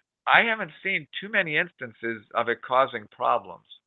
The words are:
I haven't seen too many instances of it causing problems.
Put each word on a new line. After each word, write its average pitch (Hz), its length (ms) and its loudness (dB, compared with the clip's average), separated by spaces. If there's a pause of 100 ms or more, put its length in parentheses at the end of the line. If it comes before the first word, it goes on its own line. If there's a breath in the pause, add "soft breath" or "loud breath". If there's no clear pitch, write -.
(260)
I 151 180 6
haven't 220 280 -4 (120)
seen 185 220 -4 (140)
too 190 100 -12
many 175 280 0
instances 117 640 -6 (100)
of 113 140 0
it 117 140 -2
causing 123 500 0
problems. 117 540 -2 (220)